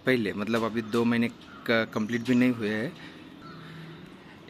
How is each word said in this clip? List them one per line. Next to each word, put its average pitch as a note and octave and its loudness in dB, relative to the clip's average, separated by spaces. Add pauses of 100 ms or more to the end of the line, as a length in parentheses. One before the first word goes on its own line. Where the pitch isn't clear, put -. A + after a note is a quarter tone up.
पहले, A#2 4
मतलब A2 0
अभी A2+ 0
दो A#2 2
महीने A#2 4 (400)
का A2+ 4
complete A2+ -2
भी B2 2
नहीं B2+ 6
हुए A2+ -2
हैं, A2 -2 (1600)